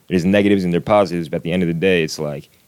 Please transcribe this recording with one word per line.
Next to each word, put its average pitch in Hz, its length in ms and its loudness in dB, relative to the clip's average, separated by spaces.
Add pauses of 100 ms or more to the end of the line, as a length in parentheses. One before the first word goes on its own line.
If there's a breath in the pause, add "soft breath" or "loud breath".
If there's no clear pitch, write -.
there's 87 180 0
negatives 101 360 2
and 87 120 -2
there's 85 100 0
positives, 87 460 0
but 82 60 -6
at 80 60 -6
the 82 100 -6
end 92 100 0
of 87 60 0
the 85 60 -2
day, 85 300 2
it's, 78 140 -8
like, 73 300 -10 (180 soft breath)